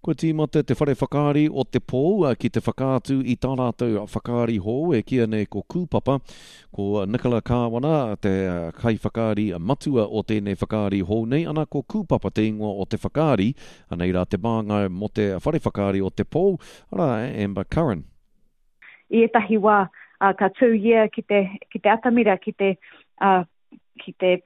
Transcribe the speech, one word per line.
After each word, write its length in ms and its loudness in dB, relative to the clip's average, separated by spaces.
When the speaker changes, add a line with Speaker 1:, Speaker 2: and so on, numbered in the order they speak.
Speaker 1:
Ko 80 0
tīmata 480 0
te 160 0
whare 160 2
whakaari 560 2
o 160 -2
te 160 -2
pō, 180 -4
a, 80 2
ki 160 -2
te 80 0
whakaatu 540 -2
i 160 -2
tā 160 -2
rātou 460 -2
whakaari 580 -2
hou, 320 -2
e 80 4
kia 240 0
nei 240 -2
ko 160 -8
Kūpapa, 540 -2
ko 400 -2
Nicola 320 0
Kāwana, 520 -2
te, 120 0
a, 140 -4
kai 240 0
whakaari 460 -2
matua 480 0
o 160 -4
tēnei 380 -4
whakaari 420 -2
hou 240 -2
nei, 240 0
ana 160 -2
ko 160 -6
Kūpapa 480 -2
te 160 0
ingoa 380 -4
o 20 -2
te 160 -6
whakaari, 460 2
a 80 -6
nei 160 0
rā 160 0
te 80 -2
māngai 460 0
mo 160 -6
te 300 -2
whare 260 -2
whakaari 400 0
o 80 -4
te 80 -6
pō, 240 0
ara, 160 0
eh, 220 -6
Amber 180 -4
Curran. 400 -2
Speaker 2:
I 160 4
etahi 320 0
wā, 300 4
a, 160 4
ka 160 0
tū 160 4
ia 400 4
ki 160 -10
te, 160 2
ki 80 -8
te 160 4
atamira, 400 4
ki 160 -8
te, 220 0
a, 220 4
ki 160 -14
te 140 4